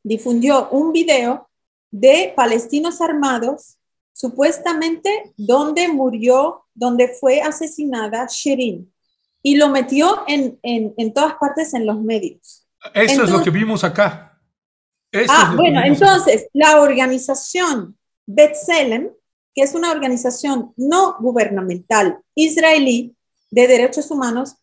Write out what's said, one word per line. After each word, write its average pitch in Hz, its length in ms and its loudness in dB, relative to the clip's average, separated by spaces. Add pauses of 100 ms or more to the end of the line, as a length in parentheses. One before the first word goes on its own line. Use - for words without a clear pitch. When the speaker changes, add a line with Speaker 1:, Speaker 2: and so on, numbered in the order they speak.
Speaker 1:
Difundió 233 680 0
un 302 220 0
video 294 560 0 (440)
de 277 440 4
palestinos 277 640 -2
armados, 285 760 -4 (340)
supuestamente 320 1300 -4
donde 294 500 0
murió, 262 840 0
donde 240 360 0
fue 269 320 0
asesinada 262 880 -6
Shirin, 240 640 -6 (520)
y 285 120 2
lo 294 140 4
metió 277 580 0
en, 277 360 -4
en, 226 340 -6
en 220 160 -6
todas 302 220 0
partes 294 400 -4
en 226 100 -4
los 214 160 -4
medios. - 680 -8 (280)
Speaker 2:
Eso 202 80 2
es 269 140 2
lo 247 80 2
Speaker 1:
Entonces 185 180 2
Speaker 2:
que 180 80 0
vimos 214 320 -2
acá. - 580 -4 (720)
Eso 247 200 0
Speaker 1:
Ah, 311 120 6
Speaker 2:
es 165 60 2
lo - 20 -2
que 311 100 0
Speaker 1:
bueno, 277 220 2
Speaker 2:
vimos 285 180 2
acá. 392 100 8
Speaker 1:
entonces, 262 420 2
la 302 280 6
organización 262 1160 -2 (280)
B'Tselem, 294 840 0 (420)
que 277 80 -2
es 269 140 0
una 339 160 -2
organización 262 840 -4
no 349 440 0
gubernamental 196 1000 -2 (160)
israelí 311 840 2 (360)
de 247 160 4
derechos 254 440 2
humanos 262 520 -4